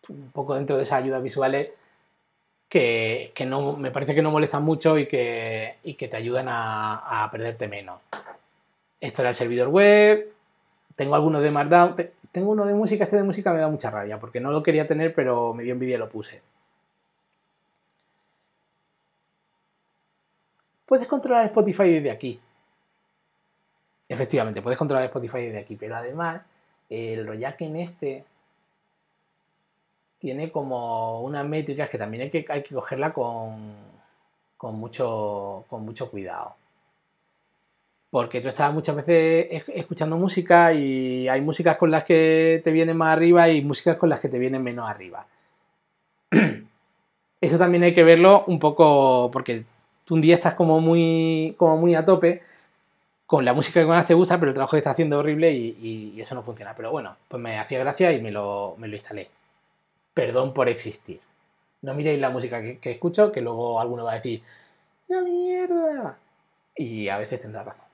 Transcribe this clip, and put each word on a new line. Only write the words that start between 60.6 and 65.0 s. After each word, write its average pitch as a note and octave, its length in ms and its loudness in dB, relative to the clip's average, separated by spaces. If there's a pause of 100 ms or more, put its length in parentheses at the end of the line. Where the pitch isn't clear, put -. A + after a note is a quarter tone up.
existir. - 520 -8 (600)
No C#3 120 -8
miréis D3 260 0
la C3 100 0
música A#2+ 320 -6
que, A#2+ 160 -12
que B2 140 -8
escucho, G#3 400 2
que F3 80 -6
luego A#2 400 -4
alguno A#2+ 240 -4
va A2+ 80 -4
a A2 40 -4
decir, A2+ 240 -8 (680)